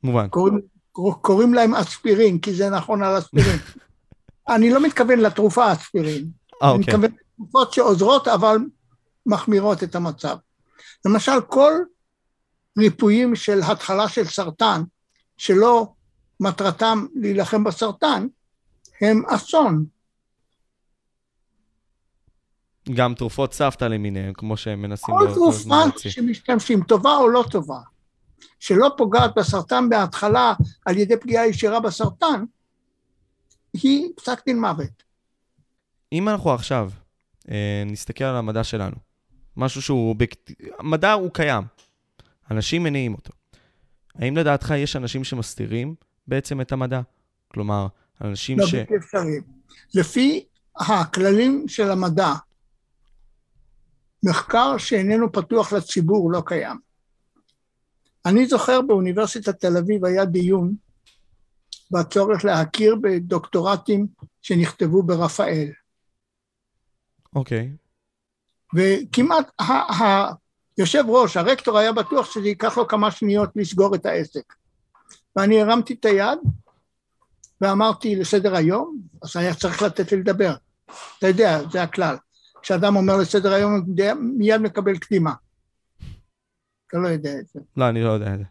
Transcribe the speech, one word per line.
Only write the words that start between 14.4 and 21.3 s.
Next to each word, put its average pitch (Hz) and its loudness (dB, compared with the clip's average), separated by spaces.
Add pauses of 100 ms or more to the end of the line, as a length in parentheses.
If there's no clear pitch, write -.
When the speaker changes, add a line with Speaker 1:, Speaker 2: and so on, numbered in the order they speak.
Speaker 2:
שלא 220 4 (480)
מטרתם 202 -2
להילחם 208 -2
בסרטן, 214 -2 (720)
הם 214 2
אסון. 214 2 (3000)